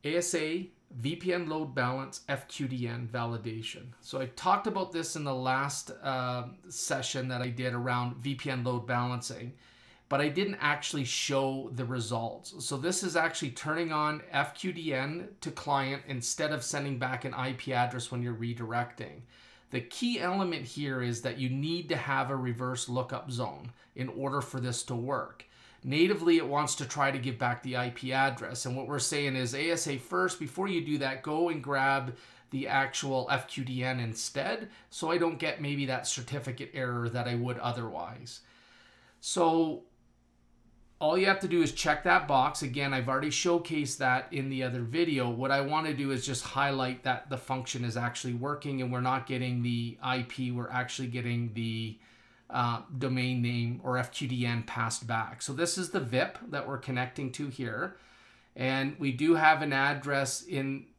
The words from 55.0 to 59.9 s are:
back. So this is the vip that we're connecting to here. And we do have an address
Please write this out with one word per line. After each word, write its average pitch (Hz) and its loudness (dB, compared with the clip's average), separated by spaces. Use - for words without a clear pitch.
back. 113 -2
So 139 -6
this 170 2
is 180 -2
the 196 0
vip 127 0
that 143 -4
we're 135 -4
connecting 127 -2
to 147 -6
here. 127 -4
And 135 0
we 139 2
do 151 6
have 156 8
an 143 2
address 139 2